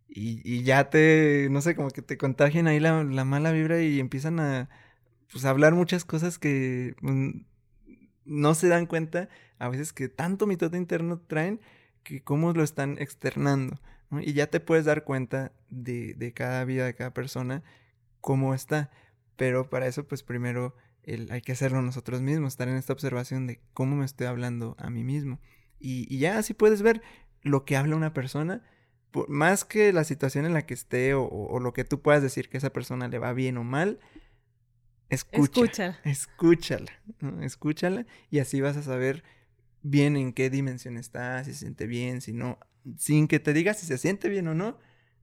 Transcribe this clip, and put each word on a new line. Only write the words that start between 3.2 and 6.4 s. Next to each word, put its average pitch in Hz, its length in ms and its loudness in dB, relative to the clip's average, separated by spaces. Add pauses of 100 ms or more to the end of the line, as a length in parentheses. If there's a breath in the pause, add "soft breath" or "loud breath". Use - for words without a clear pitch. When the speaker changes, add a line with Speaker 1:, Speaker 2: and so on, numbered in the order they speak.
Speaker 1:
mala 143 260 2
vibra 160 300 2
y 151 180 2
empiezan 135 400 -2
a, 139 300 -2 (640 soft breath)
pues, 127 140 -6
a 135 40 4
hablar 147 260 8
muchas 175 300 2
cosas 165 340 -2
que, 127 640 -2